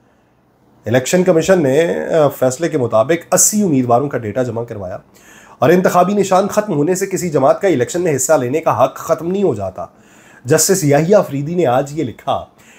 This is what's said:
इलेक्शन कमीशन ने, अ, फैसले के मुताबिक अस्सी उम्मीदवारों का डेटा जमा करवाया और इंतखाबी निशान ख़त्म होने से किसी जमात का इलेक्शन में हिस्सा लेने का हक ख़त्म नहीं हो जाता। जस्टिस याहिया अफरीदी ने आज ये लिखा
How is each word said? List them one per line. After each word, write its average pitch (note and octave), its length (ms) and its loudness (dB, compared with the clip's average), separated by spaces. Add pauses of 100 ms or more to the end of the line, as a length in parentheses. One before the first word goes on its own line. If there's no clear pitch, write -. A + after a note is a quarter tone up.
(880)
इलेक्शन B2+ 360 2
कमीशन F3+ 380 2
ने, C3+ 180 2
अ, D#3+ 480 0
फैसले C3+ 420 -2
के D3+ 80 -2
मुताबिक C3 560 0
अस्सी G#3 300 2
उम्मीदवारों C3 440 2
का C#3 100 -6
डेटा A2+ 260 -4
जमा A#2 200 -6
करवाया G2+ 380 -12 (600)
और C3+ 100 4
इंतखाबी F3+ 420 2
निशान G3 340 0
ख़त्म G3+ 260 -4
होने D3+ 220 0
से F#3+ 120 -6
किसी F3+ 220 -6
जमात C#3+ 300 2
का G3 80 0
इलेक्शन D#3 340 0
में F3 100 0
हिस्सा D3 240 0
लेने C3+ 240 -2
का D#3+ 120 -2
हक A2+ 260 0
ख़त्म D#3+ 340 -4
नहीं G3 120 -2
हो D#3 120 0
जाता। F#2+ 400 -10 (520)
जस्टिस D#3 380 2
याहिया D#3+ 340 4
अफरीदी C#3+ 360 -4
ने F3 100 0
आज C#3 320 0
ये E3+ 60 -2
लिखा A2+ 500 -8 (260)